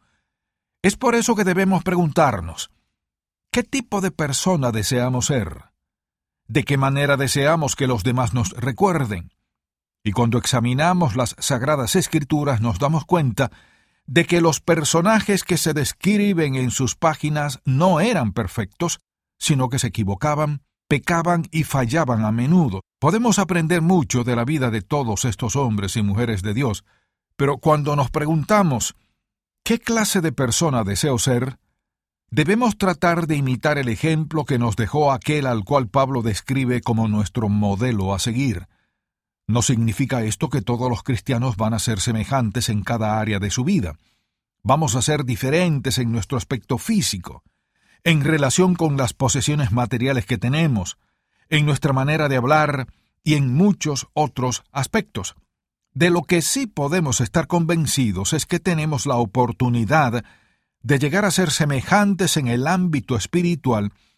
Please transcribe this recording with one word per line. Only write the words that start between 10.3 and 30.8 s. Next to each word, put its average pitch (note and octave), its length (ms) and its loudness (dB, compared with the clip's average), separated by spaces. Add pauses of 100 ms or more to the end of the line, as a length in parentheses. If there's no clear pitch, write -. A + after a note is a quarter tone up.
examinamos C3 800 0
las B2 220 -2
Sagradas C3+ 580 0
Escrituras D3 640 0
nos A2 180 0
damos C#3+ 280 0
cuenta C#3 440 0 (580)
de D#3+ 160 4
que F3 160 2
los E3 200 2
personajes F3 840 2
que F3 140 0
se D#3 180 0
describen F3+ 800 0
en B2+ 160 -2
sus B2 240 -2
páginas D3+ 680 -2
no D#3 340 2
eran D#3+ 340 0
perfectos, A#2 680 -6 (360)
sino C3 320 0
que B2+ 120 -2
se B2+ 80 -2
equivocaban, D3 720 -2 (240)
pecaban E3+ 640 0
y D#3 140 0
fallaban B2+ 600 0
a G#2+ 60 0
menudo. B2 520 2 (180)
Podemos G#3 400 2
aprender E3+ 420 0
mucho D#3+ 400 2
de A#2 140 -2
la A#2 80 0
vida C3 260 -2
de A2 100 -2
todos A#2 440 -2
estos A#2 320 -4
hombres A2 400 -2
y A#2 60 0
mujeres G#2 400 -2
de G#2 120 -4
Dios, A#2 300 -2 (500)
pero C#3 240 0
cuando D3 380 2
nos C#3 160 0
preguntamos, D#3 840 0 (680)
"¿Qué A#3 160 0
clase A3 400 0
de E3 100 0
persona B2+ 540 0